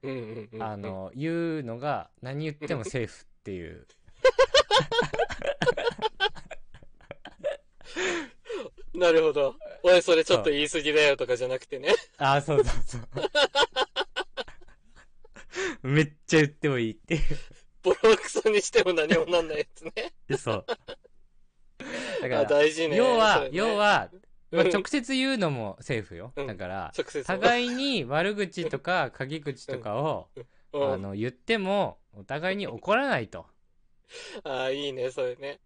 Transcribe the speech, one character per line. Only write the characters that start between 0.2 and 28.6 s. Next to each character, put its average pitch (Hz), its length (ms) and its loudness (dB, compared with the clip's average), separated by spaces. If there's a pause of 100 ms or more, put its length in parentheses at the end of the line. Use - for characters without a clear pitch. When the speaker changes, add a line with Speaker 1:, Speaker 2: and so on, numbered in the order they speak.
Speaker 1:
ん 110 320 -12
う 110 40 -12
ん。 113 60 -8
Speaker 2:
あ 107 120 -8
の、 95 400 -10
言 165 440 -4
う 143 40 -10
の 117 140 -10
が、 123 320 -6 (120)
何 139 240 -8
言 151 80 -6
っ - 20 -12
て 151 200 -6
も 123 80 -6
セ 123 200 -4
ー 104 40 -6
フ - 160 -18
っ - 40 -20 (160)
て 107 80 -12
い 85 200 -10
う。 - 220 -20
Speaker 1:
<laughs> - 40 -20 (4000)
な 175 180 4
る 160 100 6
ほ 156 120 2
ど。 139 220 0 (280)
俺 180 180 8
そ 170 140 4
れ 160 100 4
ち - 80 2
ょ 120 80 4
っ - 20 -6
と 175 60 2
言 143 140 2
い 147 60 -2
過 165 120 -2
ぎ 147 120 0
だ 151 140 6
よ 139 80 6
と 131 100 -2
か 123 120 0
じ 123 80 -2
ゃ - 20 -4
な 127 120 -2
く - 60 -20
て 135 140 -10
ね。 139 100 -4
Speaker 2:
そ 214 60 6
う。 - 20 4 (200)
あ、 139 240 4
そ 147 140 0
う 415 80 6
そ - 140 4
う - 80 6
そ - 120 -4
う。 117 40 -8 (2750)
<laughs> 135 40 -6
め 143 140 4
っ 147 100 0 (160)
ち 165 100 4
ゃ 156 40 8
言 147 40 6
っ - 40 -2
て - 200 -6
も 131 100 0
い 113 100 -2
い - 20 -10
っ - 40 -10
て - 200 -6
い - 20 0
う。 147 40 4 (600)
Speaker 1:
ボ 185 100 2 (120)
ロ 220 140 8
ク - 120 -8
ソ 392 200 0
に 208 120 4
し - 80 -4
て 220 140 4
も 185 100 2
何 160 240 2
も 160 80 2
な 175 160 2
ん 165 60 -4
な 156 80 -6
い 151 40 -6
や 156 140 -4
つ - 100 -20
ね。 220 300 -10 (240)
Speaker 2:
そ 113 160 -4
う。 95 120 -6 (1600)
だ 135 80 -4
か 127 60 -2
ら、 - 60 0
Speaker 1:
あ、 139 40 2
大 147 260 4
事 160 180 -2
ね。 147 80 2
Speaker 2:
要 247 200 4
は、 214 180 6
Speaker 1:
そ 147 80 2
れ 135 80 -6
ね。 151 60 -4
Speaker 2:
要 214 200 0
は、 196 320 2 (420)
ま 165 100 2
あ、 - 20 6
Speaker 1:
う - 40 6
ん。 - 20 4
Speaker 2:
直 190 180 0
接 269 260 -2
言 262 220 0
う - 20 -4
の 175 140 0
も 110 280 -6
セ 123 200 -4
ー 104 40 -10
フ 92 120 -16
よ。 98 200 -14
Speaker 1:
う 143 80 -6
ん。 139 40 -8
Speaker 2:
だ 110 80 -10
か 92 120 -10
ら、 92 300 -8
Speaker 1:
直 - 120 -2
接。 143 140 -6
Speaker 2:
互 240 420 2
い 247 40 -4
に 254 340 -2
悪 160 320 -2
口 180 340 -6